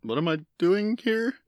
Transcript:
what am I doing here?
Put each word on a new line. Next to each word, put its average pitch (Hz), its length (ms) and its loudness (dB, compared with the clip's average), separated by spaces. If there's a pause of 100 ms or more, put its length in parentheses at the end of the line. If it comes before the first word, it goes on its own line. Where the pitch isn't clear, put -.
what 113 160 -4
am 165 100 0
I 160 100 0 (200)
doing 208 440 2
here? 226 320 0 (140)